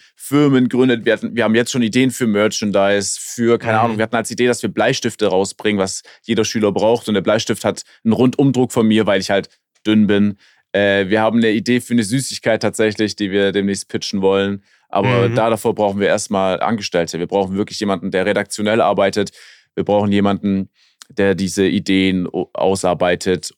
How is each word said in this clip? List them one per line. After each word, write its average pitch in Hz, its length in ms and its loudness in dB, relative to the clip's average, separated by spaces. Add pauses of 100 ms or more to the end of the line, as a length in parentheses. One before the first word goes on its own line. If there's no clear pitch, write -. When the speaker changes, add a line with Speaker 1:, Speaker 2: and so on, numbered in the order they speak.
(160)
Speaker 1:
Firmen 139 520 2
gründet. 123 360 0
Wir 110 100 4
hatten, 107 200 -8
wir 113 100 0
haben 110 100 2
jetzt 117 180 2
schon 127 100 -2
Ideen 127 280 2
für 123 160 -2
Merchandise, 101 920 0
für, 117 380 0
keine 110 200 0
Speaker 2:
Mhm. 113 60 2
Speaker 1:
Ahnung, 113 140 -2
wir 110 60 0
hatten 117 120 -4
als 113 140 -2
Idee, 120 160 0
dass 120 160 0
wir 117 80 -2
Bleistifte 110 580 -2
rausbringen, 98 520 -2
was 95 220 -4 (200)
jeder 110 220 0
Schüler 107 280 0
braucht. 107 360 0
Und 107 60 -2
der 98 80 0
Bleistift 110 420 -2
hat 101 180 -2 (220)
einen 113 80 2
Rundumdruck 127 600 2
von 117 140 2
mir, 107 200 2
weil 98 140 2
ich 95 100 -6
halt 98 180 0 (380)
dünn 107 200 4
bin. 101 300 2 (360)
Äh, 98 360 2
wir 107 140 2
haben 110 160 2
eine 113 120 2
Idee 117 300 0
für 120 140 -8
eine 120 100 2
Süßigkeit 113 560 -2
tatsächlich, 107 560 -2
die 101 140 -4
wir 98 220 2
demnächst 98 360 -2
pitchen - 320 -6
wollen. 98 420 0 (280)
Aber 101 380 2
Speaker 2:
Mhm. 117 60 -2
Speaker 1:
da 113 160 2
davor 113 240 0
brauchen 101 260 0
wir 98 80 2
erstmal 95 520 0
Angestellte. 87 580 -2
Wir 85 80 -4
brauchen 95 300 -2
wirklich - 240 -4
jemanden, 98 300 -4
der 92 160 0
redaktionell 104 560 -2
arbeitet. 101 500 0 (420)
Wir 95 100 -4
brauchen 104 280 0
jemanden, 101 560 0 (420)
der 98 240 0
diese 95 320 0
Ideen 95 640 0
o-, - 220 -6
ausarbeitet, 90 1040 -2